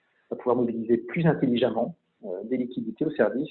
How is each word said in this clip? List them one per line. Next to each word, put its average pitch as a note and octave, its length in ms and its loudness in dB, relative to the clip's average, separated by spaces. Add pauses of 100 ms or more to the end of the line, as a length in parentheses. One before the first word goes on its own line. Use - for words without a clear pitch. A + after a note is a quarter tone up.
(320)
à A#2 40 -6
pouvoir B2 200 0
mobiliser A#2 420 2
plus - 280 -2
intelligemment, A#2+ 720 2 (280)
euh, F#2+ 220 -8
des B2+ 120 -2
liquidités A#2+ 480 -4
au D#3 60 0
service A#2+ 400 2